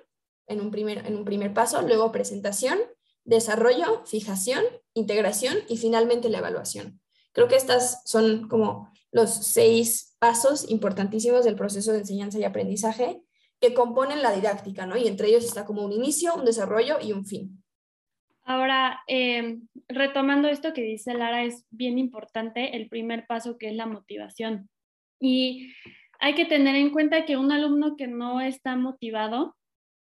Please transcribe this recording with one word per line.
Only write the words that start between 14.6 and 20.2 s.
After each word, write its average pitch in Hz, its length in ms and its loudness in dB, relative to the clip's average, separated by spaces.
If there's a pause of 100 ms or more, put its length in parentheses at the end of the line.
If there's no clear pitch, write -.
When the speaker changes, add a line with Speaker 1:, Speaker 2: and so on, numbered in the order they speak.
Speaker 1:
¿no? 185 120 -4
Y 240 100 0
entre 202 200 0
ellos 226 180 6
está 208 200 -6
como 208 180 -6
un 202 80 -4
inicio, 294 440 0
un 294 100 -2
desarrollo 226 560 0
y 214 100 -6
un 196 140 -6
fin. - 380 -12 (800)
Speaker 2:
Ahora, 262 640 0
eh, 240 520 -2 (280)
retomando 277 600 2